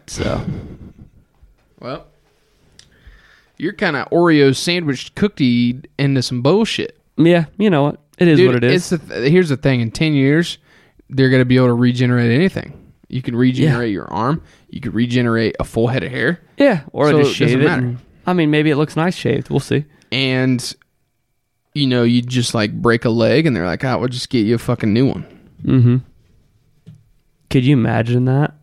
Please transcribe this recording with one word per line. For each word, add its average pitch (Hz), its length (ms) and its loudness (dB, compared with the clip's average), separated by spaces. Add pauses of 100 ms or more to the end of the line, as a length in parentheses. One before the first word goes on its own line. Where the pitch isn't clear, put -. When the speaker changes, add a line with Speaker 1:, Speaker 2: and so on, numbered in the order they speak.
Speaker 1:
So, - 360 -6 (720)
Speaker 2:
<laughs> - 680 -20
Well, 131 260 -14 (1500)
you're 175 160 -6
kinda 156 360 -4
Oreo 151 460 4
sandwich 170 600 -4
cookie 123 640 0 (160)
into 139 240 0
some 123 180 -6
bullshit. 185 580 -2 (200)
Speaker 1:
Yeah, 170 260 4 (140)
you 214 100 2
know 151 140 2
what? - 180 -4 (160)
It 180 100 2
is 160 120 6
Speaker 2:
Dude, 180 160 6
Speaker 1:
what - 20 2
it 120 80 0
is. 147 260 0
Speaker 2:
it's 175 160 -4
the - 100 -14
th-, 120 140 0
here's 180 200 4
the 131 80 -2
thing. 127 240 0
In 113 80 -4
ten 156 240 -2
years, 143 420 2 (540)
they're 131 180 2
gonna 127 160 4
be 127 120 2
able 127 100 4
to 123 80 2
regenerate 123 580 2
anything. - 580 -4 (180)
You 127 120 -8
can 120 160 -6
regenerate 127 540 0
Speaker 1:
Yeah. - 40 -4
Speaker 2:
your 64 160 -10
arm. 135 300 -2 (300)
You - 100 -14
can 117 120 -10
regenerate 117 680 0
a 90 40 -4
full 113 240 -2
head 127 160 -4
of - 60 -8
hair. 131 300 -4 (160)
Speaker 1:
Yeah, 233 360 2
or 147 180 0
Speaker 2:
So 156 80 4
Speaker 1:
just 143 200 2
Speaker 2:
it 127 60 0
doesn't 117 40 2 (100)
Speaker 1:
shave - 20 0
it. 143 80 2
Speaker 2:
matter. 131 180 -2
Speaker 1:
And, 123 120 -6 (280)
I 180 80 0
mean, 160 160 2
maybe 151 200 2
it 139 60 0
looks 151 200 -2
nice 165 200 0
shaved. - 340 -4
We'll 139 100 0
see. 139 240 -2 (280)
Speaker 2:
And, 131 640 -2 (1000)
you 143 120 0
know, 123 180 2
you 120 180 2
just, 123 320 -4
like, 110 180 -2
break 117 340 0
a 117 40 0
leg, 117 360 2
and 123 100 0
they're 87 100 -4
like, 87 160 -6
"Ah, 131 140 -2
we'll 123 140 -4
just 123 180 -10
get 113 180 0
you 117 80 2
a 113 40 0
fucking 117 340 -2
new 123 140 2
one." 151 200 -6 (380)
Speaker 1:
Mm-hmm. 127 320 4 (1500)
Could 131 160 0
you 139 80 4
imagine 117 540 0
that? 135 360 0